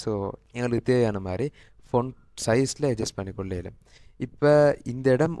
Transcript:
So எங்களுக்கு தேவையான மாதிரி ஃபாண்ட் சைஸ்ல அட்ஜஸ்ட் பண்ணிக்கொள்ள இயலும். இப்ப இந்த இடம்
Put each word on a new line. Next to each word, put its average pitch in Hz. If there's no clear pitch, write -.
So 110
எங்களுக்கு 120
தேவையான 113
மாதிரி 95
ஃபாண்ட் 123
சைஸ்ல 131
அட்ஜஸ்ட் 107
பண்ணிக்கொள்ள 95
இயலும். 90
இப்ப 147
இந்த 131
இடம் 160